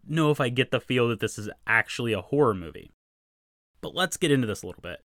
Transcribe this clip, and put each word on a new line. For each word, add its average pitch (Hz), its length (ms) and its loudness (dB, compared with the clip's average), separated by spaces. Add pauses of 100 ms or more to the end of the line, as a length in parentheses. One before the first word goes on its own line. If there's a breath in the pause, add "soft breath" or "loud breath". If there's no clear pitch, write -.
know 151 240 4
if 147 80 2
I 127 100 0
get 123 220 0
the 127 80 0
feel 123 300 2
that 110 100 -2
this - 180 -4
is 104 120 -8 (180)
actually 113 460 0
a 95 80 -2
horror 139 320 2
movie. 82 380 -10 (880)
But - 140 -10
let's 180 220 -2
get 160 140 2
into 127 160 4
this 101 160 -4
a 95 40 -10
little - 140 -14
bit. 87 240 -12